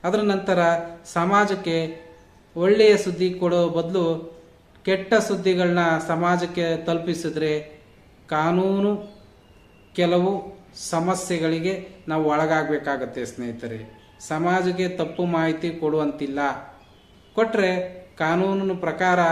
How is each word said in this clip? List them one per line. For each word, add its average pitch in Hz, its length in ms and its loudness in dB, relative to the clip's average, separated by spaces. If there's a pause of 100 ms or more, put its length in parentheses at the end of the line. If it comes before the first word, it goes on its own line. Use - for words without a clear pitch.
ಅದರ 196 160 2
ನಂತರ 190 380 2 (460)
ಸಮಾಜಕ್ಕೆ 175 1000 0 (500)
ಒಳ್ಳೆಯ 208 400 6
ಸುದ್ದಿ 180 380 0
ಕೊಡೋ 175 340 2
ಬದಲು 165 680 -2 (480)
ಕೆಟ್ಟ 190 300 0
ಸುದ್ದಿಗಳನ್ನ 180 640 2 (300)
ಸಮಾಜಕ್ಕೆ 170 760 0
ತಲುಪಿಸಿದ್ರೆ 156 920 -4 (500)
ಕಾನೂನು 190 920 0 (760)
ಕೆಲವು 180 640 0 (180)
ಸಮಸ್ಯೆಗಳಿಗೆ 170 1120 -2 (200)
ನಾವು 156 160 0
ಒಳಗಾಗಬೇಕಾಗತ್ತೆ 147 1000 -2
ಸ್ನೇಹಿತರೆ. 113 800 -12 (220)
ಸಮಾಜಕ್ಕೆ 180 600 0
ತಪ್ಪು 175 360 -4
ಮಾಹಿತಿ 165 460 0
ಕೊಡುವಂತಿಲ್ಲ, 151 680 -2 (960)
ಕೊಟ್ರೆ 190 600 0 (220)
ಕಾನೂನಿನ 185 600 0
ಪ್ರಕಾರ 185 400 0 (140)